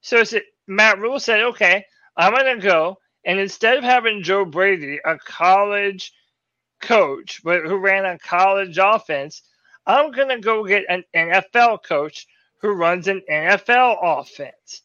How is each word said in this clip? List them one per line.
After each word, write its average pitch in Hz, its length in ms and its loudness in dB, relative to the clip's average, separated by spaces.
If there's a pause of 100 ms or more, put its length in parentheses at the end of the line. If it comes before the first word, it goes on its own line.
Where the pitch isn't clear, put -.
So - 160 -2
it's, 226 160 0 (340)
Matt 208 320 2
Rhule 247 200 -4
said, 220 220 0
"Okay, 208 440 0 (320)
I'm 185 160 2
gonna 262 240 0
go, 180 400 0 (280)
and 185 140 -2
instead 226 380 0
of 285 60 -4
having 226 400 0
Joe 190 200 0
Brady, 165 600 -2
a 160 140 -2
college 196 920 0 (720)
coach 170 640 0
wh-, 165 220 0
who 190 100 -2
ran 196 280 0
a 180 120 -6
college 190 640 0
offense, 180 640 0 (420)
I'm 277 260 2
gonna 262 280 -2
go 214 260 -2
get 196 240 0
an 180 140 -2 (100)
N 165 180 0
F 185 220 2
L 240 240 4
coach 151 480 -4 (360)
who 208 100 -2
runs 175 360 0
an 196 220 -4
N 156 220 -2
F 202 180 -2
L 240 320 4
offense." - 840 -6